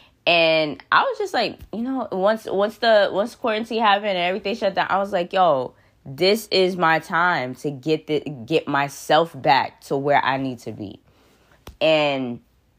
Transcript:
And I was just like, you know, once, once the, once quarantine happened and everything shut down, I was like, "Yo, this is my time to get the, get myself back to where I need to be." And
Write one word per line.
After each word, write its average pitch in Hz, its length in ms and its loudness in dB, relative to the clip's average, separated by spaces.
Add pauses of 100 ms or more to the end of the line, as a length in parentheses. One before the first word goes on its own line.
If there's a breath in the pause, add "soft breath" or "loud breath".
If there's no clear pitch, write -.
(280 loud breath)
And 160 640 2
I 160 120 4
was 508 140 -2
just 415 160 -6
like, 226 260 -2 (120)
you 214 100 -8
know, 254 300 -4
once, 202 340 0
once 302 340 -2
the, 220 320 4
once 208 240 -4
quarantine 226 460 -4
happened 208 280 2
and 185 80 0
everything 190 380 -2
shut 196 180 -2
down, 175 160 -2
I 185 80 2
was 202 160 -2
like, 175 180 -2
"Yo, 156 440 2 (280 soft breath)
this 185 480 0
is 185 240 2
my 160 240 2
time 160 560 -2
to 147 160 -8
get 156 360 -4
the, 151 140 -2
get 147 460 -4
myself 143 720 0
back 131 420 0
to - 140 -4
where 139 300 2
I 135 120 0
need 131 220 -6
to 117 120 -12
be." 107 280 -12 (800 soft breath)
And 143 600 0 (400)